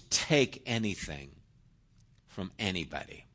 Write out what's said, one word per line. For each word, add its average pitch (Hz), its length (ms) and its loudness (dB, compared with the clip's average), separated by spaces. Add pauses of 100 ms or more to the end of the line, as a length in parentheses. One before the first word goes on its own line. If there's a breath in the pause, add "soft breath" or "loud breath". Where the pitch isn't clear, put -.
(100)
take - 560 4
anything 87 640 -2 (960)
from 92 320 -8
anybody. 87 680 -4 (100)